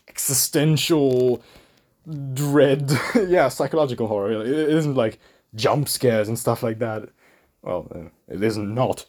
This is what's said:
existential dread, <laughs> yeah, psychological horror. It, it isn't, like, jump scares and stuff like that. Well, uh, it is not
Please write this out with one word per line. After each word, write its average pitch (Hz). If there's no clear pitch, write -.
existential 139
dread, 143
<laughs> -
yeah, 175
psychological 135
horror. 104
It, 107
it 147
isn't, 151
like, 110
jump 131
scares 110
and 113
stuff 113
like 110
that. 110
Well, 87
uh, 82
it 95
is 110
not 107